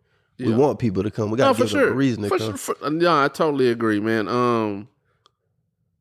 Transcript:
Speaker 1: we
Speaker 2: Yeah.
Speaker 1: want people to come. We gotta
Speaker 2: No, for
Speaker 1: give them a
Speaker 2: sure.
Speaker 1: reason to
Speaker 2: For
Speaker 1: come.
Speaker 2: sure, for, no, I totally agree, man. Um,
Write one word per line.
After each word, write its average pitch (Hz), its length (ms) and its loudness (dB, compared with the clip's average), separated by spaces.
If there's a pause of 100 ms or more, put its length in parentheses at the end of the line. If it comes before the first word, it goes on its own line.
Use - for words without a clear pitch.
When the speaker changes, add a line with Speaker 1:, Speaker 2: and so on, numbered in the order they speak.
(380)
Speaker 1:
we 127 100 -4
Speaker 2:
Yeah. 110 80 2
Speaker 1:
want 131 240 2
people 98 240 0
to 104 60 -4
come. 107 200 -4
We 113 60 -4
gotta 190 140 4
Speaker 2:
No, 262 40 4
for 220 100 0
Speaker 1:
give 226 80 -2
them 294 80 0
a - 40 4
Speaker 2:
sure. - 100 2
Speaker 1:
reason 131 300 0
to - 60 -2
Speaker 2:
For 370 80 0
Speaker 1:
come. 110 180 -6
Speaker 2:
sure, - 180 -6
for, - 160 -8
no, 165 320 2
I 139 60 2
totally 143 400 0
agree, 113 320 0
man. 110 260 0
Um, 113 600 -2 (1120)